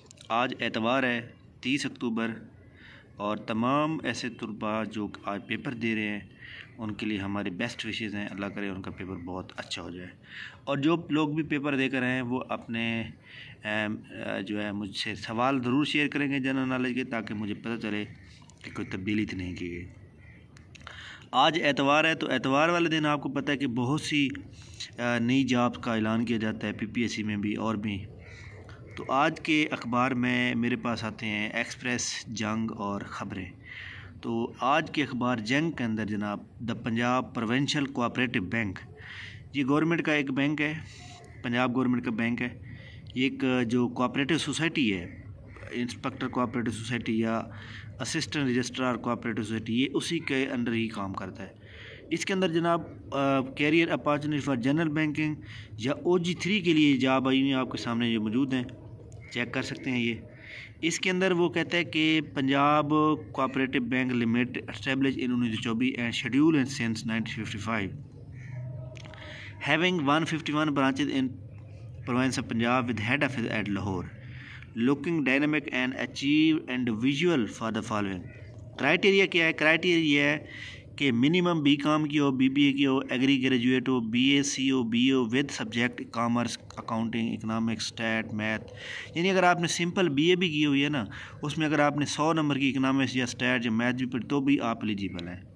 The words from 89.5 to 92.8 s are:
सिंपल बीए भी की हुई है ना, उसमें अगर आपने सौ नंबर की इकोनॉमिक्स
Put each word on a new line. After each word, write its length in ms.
सिंपल 420
बीए 260
भी 140
की 140
हुई 180
है 80
ना, 200
उसमें 220
अगर 160
आपने 240
सौ 280
नंबर 240
की 120
इकोनॉमिक्स 460